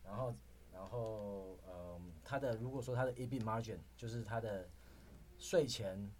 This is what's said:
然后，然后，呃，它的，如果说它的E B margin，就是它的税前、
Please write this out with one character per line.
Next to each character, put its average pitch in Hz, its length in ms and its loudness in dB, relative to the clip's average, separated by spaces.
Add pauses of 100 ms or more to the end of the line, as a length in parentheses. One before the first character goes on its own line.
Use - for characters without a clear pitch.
然 98 120 -6
后， 120 180 2 (400)
然 95 140 -8
后， 101 800 -2
呃， 87 340 -6 (220)
它 135 160 0
的， 120 160 4
如 117 160 0
果 135 100 0
说 123 140 2
它 127 100 6
的 127 80 4
E 123 140 -2
B 127 120 2
margin， 110 380 2 (180)
就 117 120 -4
是 113 160 0
它 113 180 0
的 101 260 0 (720)
税 160 300 8
前、 101 420 0 (100)